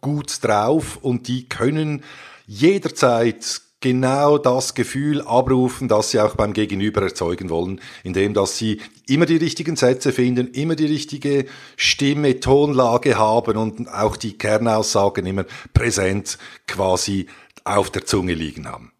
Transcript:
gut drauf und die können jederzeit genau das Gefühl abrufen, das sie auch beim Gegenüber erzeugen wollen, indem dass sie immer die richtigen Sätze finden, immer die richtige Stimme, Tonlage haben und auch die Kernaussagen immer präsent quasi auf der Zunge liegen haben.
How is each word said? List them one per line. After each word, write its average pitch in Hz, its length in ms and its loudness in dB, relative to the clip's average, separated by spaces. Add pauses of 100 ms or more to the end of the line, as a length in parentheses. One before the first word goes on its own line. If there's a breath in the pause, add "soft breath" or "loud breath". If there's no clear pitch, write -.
gut 147 420 -6
drauf 110 600 0
und 123 240 -2
die 123 220 -6
können 147 560 -2 (420 loud breath)
jederzeit 120 1120 0 (200)
genau 135 580 2
das 131 360 0
Gefühl 143 460 -2
abrufen, 127 680 2
das 107 240 2
sie 113 80 2
auch 107 160 2
beim 107 160 0
Gegenüber 104 500 -2
erzeugen 87 480 -4
wollen, 90 300 -4 (240 loud breath)
indem 95 280 0
dass 98 240 0
sie 110 240 -4 (280 loud breath)
immer 151 180 4
die 165 100 2
richtigen 160 380 -2
Sätze 131 380 2
finden, 123 400 0
immer 156 240 -2
die 156 100 0
richtige 143 600 -2 (300 loud breath)
Stimme, 143 600 2
Tonlage 131 800 4
haben 110 400 2
und 110 300 -4
auch 104 280 -2
die 107 220 -10
Kernaussagen 107 880 0
immer 95 180 -4 (300 loud breath)
präsent 101 640 0 (300 loud breath)
quasi 95 580 -2 (380 loud breath)
auf 101 260 0
der - 160 -6
Zunge 90 280 0
liegen 78 340 -10
haben. - 320 -18